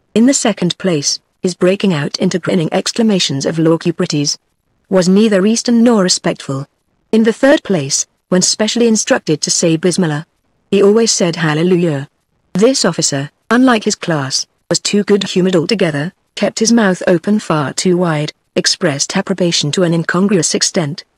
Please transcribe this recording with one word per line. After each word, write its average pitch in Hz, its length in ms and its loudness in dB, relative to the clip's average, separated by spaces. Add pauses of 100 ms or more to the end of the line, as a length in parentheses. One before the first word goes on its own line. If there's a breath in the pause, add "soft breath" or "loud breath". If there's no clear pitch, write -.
(160)
In 226 100 4
the 277 80 4
second 196 460 -2
place, 160 400 -2 (240)
his 185 100 -2
breaking 190 400 0
out 143 240 -4
into 180 220 -2
grinning 180 340 -2
exclamations 190 720 -2
of 165 140 -2
"Look, 160 260 2
you 170 80 0
pretties," 147 460 -4 (500)
was 185 180 2
neither 196 380 4
Eastern 226 380 2
nor 233 180 4
respectful. 147 640 -4 (460)
In 226 100 4
the 220 100 2
third 285 320 2
place, 143 440 -4 (220)
when 185 120 2
specially 226 460 0
instructed 214 540 0
to - 100 -2
say 165 260 0
Bismillah, 160 480 -2 (460)
he 196 100 4
always 214 300 4
said 170 240 0
Hallelujah. 165 720 0 (440)
This 233 320 2
officer, 147 440 -4 (220)
unlike 240 320 4
his 208 100 -2
class, 143 540 -4 (200)
was - 120 -2
too 202 240 -2
good-humoured 190 520 0
altogether, 165 560 0 (240)
kept - 240 -4
his 220 140 2
mouth 202 340 2
open 202 320 0
far 151 320 -2
too 180 240 0
wide, 156 380 -2 (240)
expressed - 580 -2
approbation 180 560 -2
to 185 120 0
an 165 100 2
incongruous 175 600 0
extent, 165 520 -4 (120)